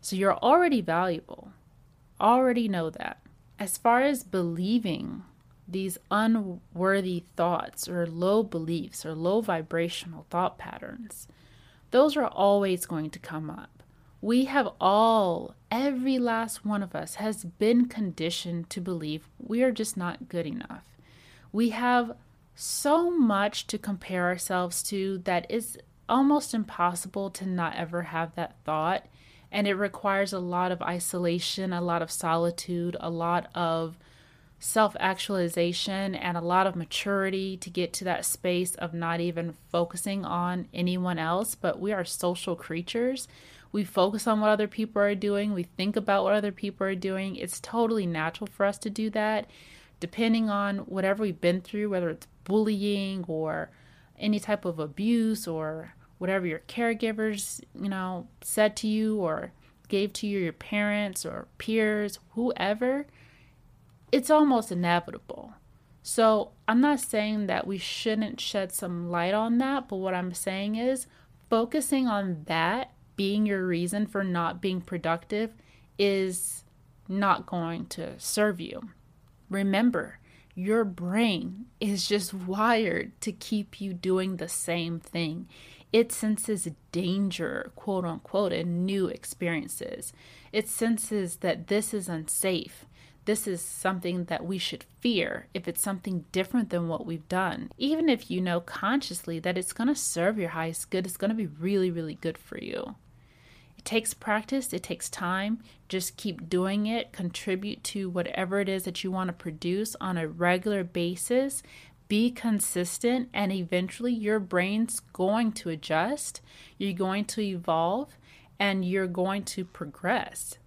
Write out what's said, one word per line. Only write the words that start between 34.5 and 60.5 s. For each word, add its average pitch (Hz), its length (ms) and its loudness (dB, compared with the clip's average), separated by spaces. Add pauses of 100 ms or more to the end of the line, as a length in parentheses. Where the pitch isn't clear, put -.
self-actualization, 190 1600 0
and 175 200 -4
a 170 60 -2
lot 180 260 4
of 180 80 -2
maturity 190 840 -2
to 180 120 -12
get 175 240 -2
to - 120 -6
that 180 200 -2
space 180 500 0
of 170 180 -6
not 170 260 -2
even 170 360 -2 (140)
focusing 180 560 -2
on 180 480 -2
anyone 180 460 0
else. 180 360 0
But - 240 -2
we 202 140 -2
are 185 100 0
social 175 520 -2
creatures. 233 720 -4 (440)
We 208 120 0
focus 196 440 2
on 214 120 4
what 214 100 4
other 214 180 4
people 220 340 -2
are 202 140 4
doing. 202 380 0
We 180 100 -2
think 190 320 -2
about 196 280 4
what 190 100 4
other 208 180 2
people 190 360 -4
are 190 80 0
doing. 190 400 -4
It's - 240 -8
totally 226 460 0
natural 165 420 -2
for - 180 0
us 202 140 0
to 214 100 -6
do 214 220 -2
that. 214 380 0 (500)
Depending 220 500 2
on 202 300 0
whatever 190 440 0
we've 185 160 -2
been 180 220 4
through, 208 280 -4
whether 180 200 0
it's - 180 -8 (160)
bullying 196 840 0
or 160 420 -2 (480)
any 208 220 2
type 208 260 -2
of 165 140 -4
abuse 214 680 0
or 160 460 -6 (240)
whatever 185 300 0
your 160 220 -4
caregivers, 220 920 -2 (180)
you 196 100 -2
know, 185 360 -4 (140)
said 214 380 2
to 214 100 -2
you 214 320 2
or 170 320 -2 (380)
gave 202 240 0
to - 120 -4
you, 202 140 0
your 170 140 0